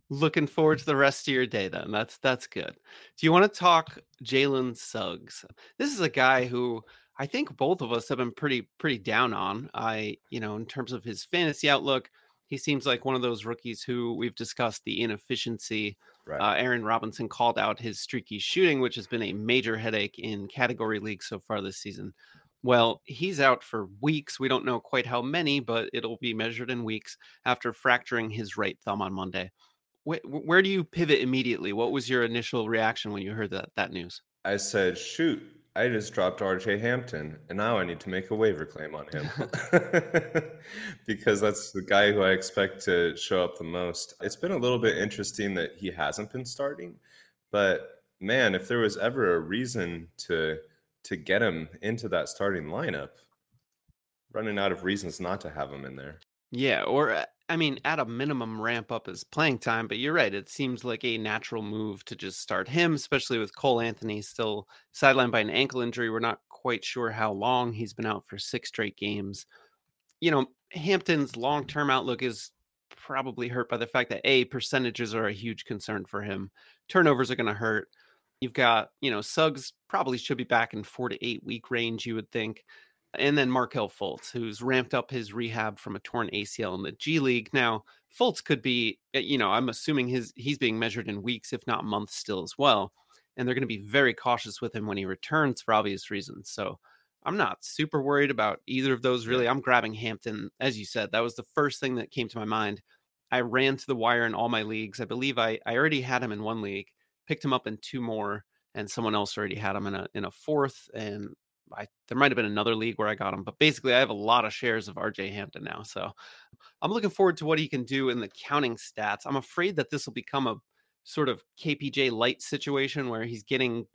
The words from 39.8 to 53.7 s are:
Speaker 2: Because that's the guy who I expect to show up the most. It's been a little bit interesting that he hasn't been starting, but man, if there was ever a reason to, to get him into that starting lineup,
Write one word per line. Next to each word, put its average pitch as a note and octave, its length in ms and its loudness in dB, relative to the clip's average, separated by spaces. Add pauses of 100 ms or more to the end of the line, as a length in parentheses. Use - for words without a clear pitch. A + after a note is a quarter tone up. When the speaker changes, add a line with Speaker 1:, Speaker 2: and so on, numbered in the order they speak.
Speaker 2:
Because G#2 340 2
that's G#2 320 0
the G2 100 -4
guy G2+ 300 8
who G#2 100 6
I F#2+ 80 8
expect F#2+ 540 0
to F2 320 4
show F#2 260 2
up E2+ 140 -2
the E2+ 80 -10
most. F2 560 -6
It's G2+ 160 -4
been F3+ 160 -2
a F3 60 0
little B2 200 2
bit G#2+ 200 4
interesting G2+ 560 -2
that E2 220 -2
he F#2 140 -6
hasn't E2 420 -4
been B2+ 120 -8
starting, D3+ 520 -8 (540)
but - 520 2 (180)
man, A2 340 4
if F#2 140 -4
there A#2+ 100 0
was G#2 180 2
ever G#2+ 380 2
a E2 60 2
reason F2 680 -4 (100)
to, D#2+ 400 -2 (460)
to G2 120 -6
get F#2 260 2
him D#2+ 260 -2 (140)
into A2+ 280 -4
that E2 180 0
starting F#2+ 380 -2
lineup, E2+ 440 -6 (1200)